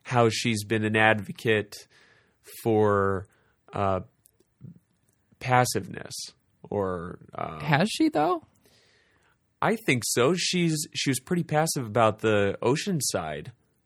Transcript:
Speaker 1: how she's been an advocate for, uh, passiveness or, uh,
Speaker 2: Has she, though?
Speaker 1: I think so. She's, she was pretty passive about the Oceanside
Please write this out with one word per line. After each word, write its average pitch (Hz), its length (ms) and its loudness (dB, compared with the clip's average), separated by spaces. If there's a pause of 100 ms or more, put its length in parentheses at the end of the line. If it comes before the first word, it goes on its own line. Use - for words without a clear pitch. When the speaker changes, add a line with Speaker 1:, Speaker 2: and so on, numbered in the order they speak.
Speaker 1:
how 120 260 4
she's 110 360 -2
been 107 200 -2
an 107 120 0
advocate 107 800 2 (880)
for, 101 640 2 (460)
uh, 98 280 -2 (1400)
passiveness - 760 0 (480)
or, 90 560 -6 (160)
uh, 78 260 -8
Speaker 2:
Has 151 280 2
she, 311 200 0
though? 311 340 -2 (1200)
Speaker 1:
I 196 140 0 (100)
think 127 200 2
so. 131 280 2
She's, 165 600 0
she 143 160 -2
was 127 100 0
pretty 175 240 -4
passive 151 420 -2
about 110 340 2
the 104 420 2
Oceanside 110 840 -2 (380)